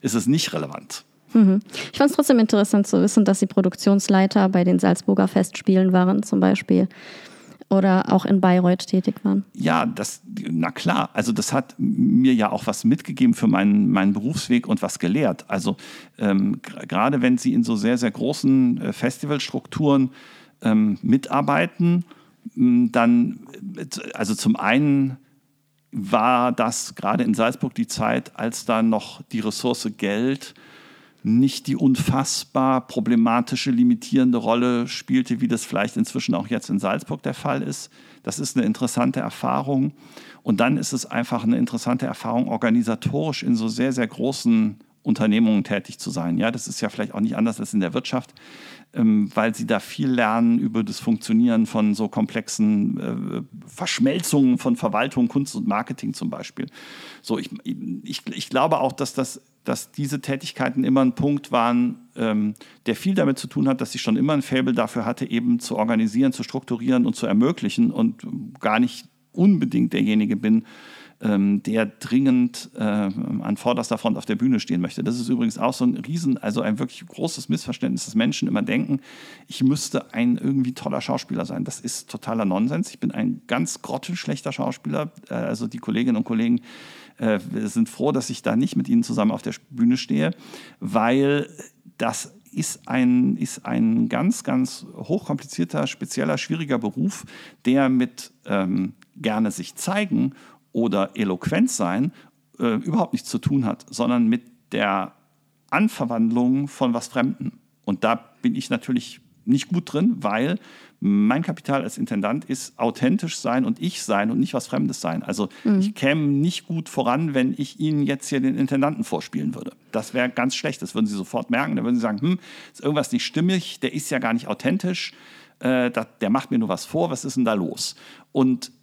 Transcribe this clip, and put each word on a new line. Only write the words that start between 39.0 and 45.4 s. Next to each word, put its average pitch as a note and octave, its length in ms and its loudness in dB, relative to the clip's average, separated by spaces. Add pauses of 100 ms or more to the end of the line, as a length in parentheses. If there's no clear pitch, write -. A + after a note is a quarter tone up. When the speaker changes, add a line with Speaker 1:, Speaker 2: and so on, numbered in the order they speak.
Speaker 1:
Erfahrung. C3 720 -2 (500)
Und G#2 180 0
dann B2+ 180 2
ist - 160 -4
es B2+ 120 -4
einfach A#2+ 380 -4
eine A#2 140 2
interessante A#2+ 500 -2
Erfahrung, A#2+ 400 -4
organisatorisch A#2 960 0
in A#2+ 120 2
so A2+ 120 -2
sehr, B2 260 -2
sehr B2 140 0
großen A2 720 0 (260)
Unternehmungen G#2+ 600 2